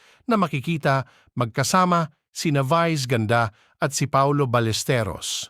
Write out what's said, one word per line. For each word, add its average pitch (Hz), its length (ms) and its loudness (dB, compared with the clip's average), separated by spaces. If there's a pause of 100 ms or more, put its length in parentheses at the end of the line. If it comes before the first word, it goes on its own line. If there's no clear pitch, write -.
(280)
na 233 80 2
makikita 147 720 -2 (240)
magkasama 160 800 0 (160)
sina 143 320 0
Vice 156 480 0
Ganda 117 480 0 (240)
at 147 160 -2
si 143 80 0
Paolo 143 400 2
Ballesteros. 117 1040 -2